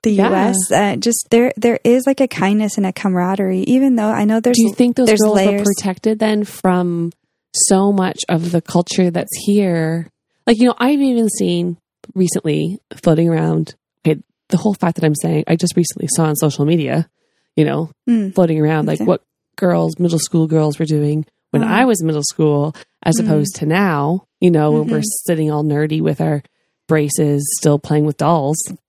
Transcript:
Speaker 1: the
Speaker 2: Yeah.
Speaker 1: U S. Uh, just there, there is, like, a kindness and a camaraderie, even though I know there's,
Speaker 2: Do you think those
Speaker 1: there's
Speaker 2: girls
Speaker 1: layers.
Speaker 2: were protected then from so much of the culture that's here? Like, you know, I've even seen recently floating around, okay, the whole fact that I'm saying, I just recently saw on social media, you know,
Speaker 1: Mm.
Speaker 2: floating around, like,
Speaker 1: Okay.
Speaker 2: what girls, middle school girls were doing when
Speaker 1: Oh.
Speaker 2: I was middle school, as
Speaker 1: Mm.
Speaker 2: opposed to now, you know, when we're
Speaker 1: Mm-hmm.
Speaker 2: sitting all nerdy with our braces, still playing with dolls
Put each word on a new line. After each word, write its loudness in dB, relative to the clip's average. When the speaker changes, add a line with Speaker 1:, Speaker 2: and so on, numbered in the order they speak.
Speaker 1:
the 2
Speaker 2:
Yeah. 4
Speaker 1:
U 2
S. 0
Uh, 2
just -2
there, 4
there 0
is, 2
like, 0
a 2
kindness 0
and -2
a -4
camaraderie, -2
even 2
though 0
I 0
know 2
there's, 2
Speaker 2:
Do 4
you 2
think 2
those 2
Speaker 1:
there's 4
Speaker 2:
girls 4
Speaker 1:
layers. 2
Speaker 2:
were -4
protected -2
then 0
from -2
so 2
much -2
of -2
the 0
culture 0
that's -6
here? 0
Like, 2
you 6
know, 0
I've 0
even 0
seen -2
recently -2
floating 2
around, -2
okay, 0
the 2
whole 0
fact -2
that -2
I'm 2
saying, -2
I 2
just -2
recently -2
saw 0
on -2
social 0
media, 0
you 2
know, -4
Speaker 1:
Mm. 0
Speaker 2:
floating 2
around, 0
like, -2
Speaker 1:
Okay. -2
Speaker 2:
what 0
girls, -2
middle 0
school 0
girls 0
were -2
doing -2
when 0
Speaker 1:
Oh. -2
Speaker 2:
I 2
was 0
middle -2
school, 0
as 0
Speaker 1:
Mm. -2
Speaker 2:
opposed 0
to -4
now, 0
you 4
know, 2
when 2
we're -2
Speaker 1:
Mm-hmm. -6
Speaker 2:
sitting 0
all -2
nerdy 0
with -2
our -2
braces, 0
still 2
playing 0
with -2
dolls 0